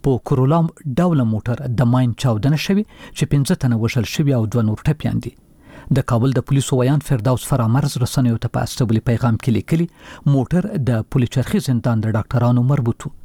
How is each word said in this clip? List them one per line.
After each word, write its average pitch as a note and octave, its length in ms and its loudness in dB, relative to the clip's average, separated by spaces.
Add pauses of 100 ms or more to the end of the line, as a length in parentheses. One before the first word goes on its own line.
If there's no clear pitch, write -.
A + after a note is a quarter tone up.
په C3 240 2
کرولا C#3+ 300 2 (400)
ډوله E3 340 2
موټر A#2 240 -4 (240)
د A#2+ 100 4
ماین B2 320 2
چاودنه C3 400 0
شوې G3 200 0 (340)
چې - 60 0 (100)
پنځه C#3+ 200 2 (100)
تنه A#2+ 200 2
وژل A2+ 300 -2
شوي C#3+ 240 0
او A2 180 0
دوه A#2 140 2
نور G#2+ 180 -4
ټپیان A#2+ 380 -2
دي. B2 80 -12 (640)
د C3+ 160 -2
کابل B2 260 2
د A#2+ 80 -6
پولیسو C3+ 320 0
ویان C#3 300 2
فردوس B2 420 0
فرامرز A#2+ 540 0
رسنیو A#2+ 420 0
ته - 100 -6
په A#2 120 -4
استولي A2+ 420 0
پیغام A#2 320 0
کې - 140 0
لیکلي، E3 300 0 (460)
موټر C#3 300 2 (260)
د A2+ 240 0
پل B2+ 140 2 (100)
چرخي D#3 320 0
زندان A#2 380 0
د A2 100 0
ډاکټرانو A#2+ 560 0
مربوط A#2 340 -2
و. - 60 -10 (120)